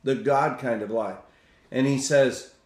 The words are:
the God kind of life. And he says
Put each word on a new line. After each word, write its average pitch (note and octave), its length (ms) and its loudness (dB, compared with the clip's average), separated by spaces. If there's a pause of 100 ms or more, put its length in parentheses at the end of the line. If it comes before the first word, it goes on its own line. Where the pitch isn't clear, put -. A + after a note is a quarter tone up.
the C3+ 120 0
God C3+ 440 0
kind A#2 220 -4
of G#2 100 -8
life. G#2 260 -4 (540)
And C3 160 0
he C#3 100 2
says C3+ 560 2 (120)